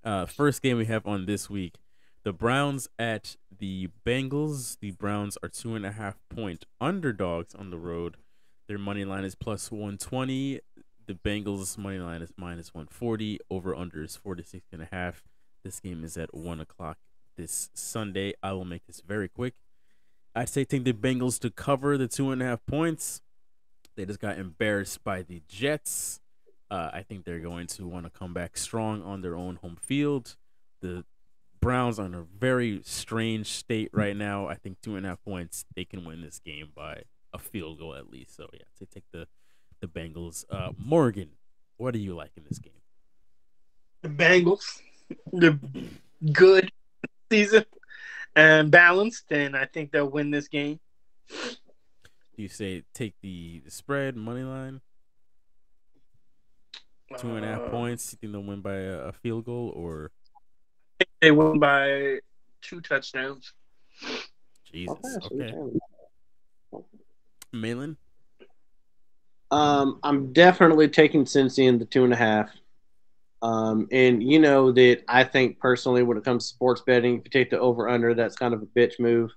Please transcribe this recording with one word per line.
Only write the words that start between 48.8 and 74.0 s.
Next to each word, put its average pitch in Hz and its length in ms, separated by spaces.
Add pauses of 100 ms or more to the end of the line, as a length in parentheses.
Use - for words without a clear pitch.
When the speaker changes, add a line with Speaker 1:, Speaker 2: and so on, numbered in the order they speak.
Speaker 2:
and 143 260
I 135 80
think 151 260
they'll 147 180
win 147 220
this 143 160
game. 147 320 (480)
Speaker 1:
Do - 300 (800)
you 104 100
say 92 360 (100)
take 113 280
the, 85 440
the 78 60
spread, 139 440
money 120 280
line? 131 360 (2500)
Two 117 180
and 107 100
a 110 40
half 110 140
Speaker 2:
Uh, 117 60
Speaker 1:
points? 120 440
You - 60
think 107 140
they'll 101 80
win 101 200
by 98 140
a, 95 240 (100)
a - 20
field 113 340
goal 120 300
or? 80 360 (1080)
Speaker 2:
They 160 120
win 156 280
by 139 600 (420)
two 175 200
touchdowns. 135 720 (1160)
Speaker 1:
Jesus. 87 240 (300)
Speaker 3:
Okay, 123 260
so 127 220 (1000)
Speaker 1:
Okay. - 120 (680)
Malin? 120 460 (1500)
Speaker 3:
Um, 143 520
I'm 139 280
definitely 160 560
taking 151 380
Cincy 135 420
in 120 120
the 110 60
two 127 200
and 123 80
a - 20
half. 107 340 (920)
Um, 113 500
and 123 320